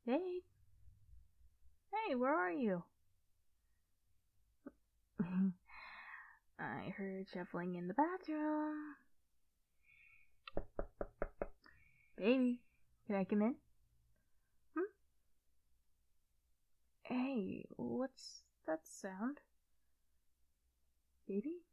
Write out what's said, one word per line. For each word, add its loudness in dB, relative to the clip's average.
Babe? 0
Hey, 2
where 4
are 4
you? 2
<laughs> 4
I -4
heard -4
shuffling -4
in -4
the -2
bathroom. 0
Baby, 4
can 0
I 4
come 4
in? 4
Hmm? 0
Hey, 0
what's -4
that 0
sound? -6
Baby? -4